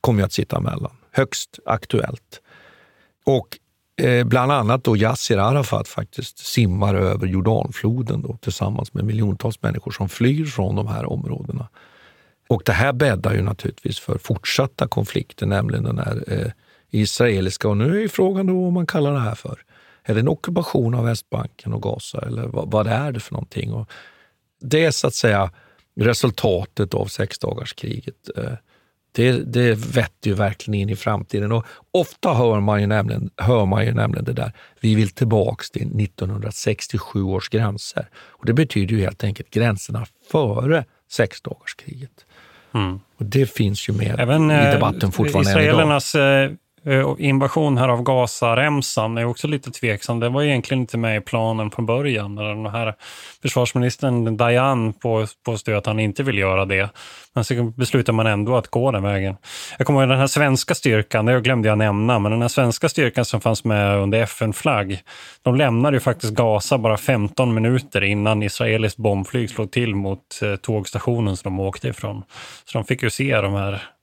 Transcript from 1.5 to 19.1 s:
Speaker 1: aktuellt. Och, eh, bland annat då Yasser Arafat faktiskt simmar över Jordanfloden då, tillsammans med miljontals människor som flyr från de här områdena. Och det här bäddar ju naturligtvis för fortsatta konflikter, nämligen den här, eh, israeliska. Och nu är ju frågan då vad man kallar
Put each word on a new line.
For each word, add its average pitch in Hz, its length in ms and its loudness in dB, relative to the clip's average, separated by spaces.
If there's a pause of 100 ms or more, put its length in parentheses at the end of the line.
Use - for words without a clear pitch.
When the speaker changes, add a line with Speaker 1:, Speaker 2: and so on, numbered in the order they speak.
Speaker 1:
aktuellt. - 720 -4 (840)
Och, 135 340 0 (440)
eh, 123 240 4
bland 127 260 2
annat 127 320 2
då 110 120 4
Yasser 110 420 0
Arafat 110 500 0
faktiskt - 500 -10
simmar 101 560 2
över 95 320 0
Jordanfloden 110 960 0
då, 120 180 -8
tillsammans 101 540 -4
med 98 100 -2
miljontals 107 580 -2
människor - 280 -4
som 98 180 -4
flyr 143 380 0
från 101 300 -2
de 107 100 -2
här 104 260 -6
områdena. - 560 -8 (800)
Och 120 160 2
det 117 80 4
här 120 200 4
bäddar 123 420 2
ju 101 80 2
naturligtvis - 560 -4
för 110 200 -4
fortsatta - 680 -2
konflikter, - 580 -4
nämligen 101 380 0
den 113 140 -2
här, - 280 -4
eh, 104 240 -2 (400)
israeliska. 104 800 0
Och 104 80 2
nu 139 200 2
är 208 40 0
ju 220 80 -2
frågan 190 380 0
då 185 180 2
vad 180 80 2
man 175 140 0
kallar 143 260 0